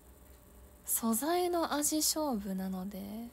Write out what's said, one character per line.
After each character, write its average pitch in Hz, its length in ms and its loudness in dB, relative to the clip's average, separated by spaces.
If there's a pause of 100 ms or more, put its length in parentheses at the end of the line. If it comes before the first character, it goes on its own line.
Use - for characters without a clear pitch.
(840)
素 - 280 0
材 349 360 2
の 330 240 0
味 294 260 2
勝 294 380 2
負 196 180 -4
な 190 120 -2
の 185 220 -4
で、 196 100 -10 (340)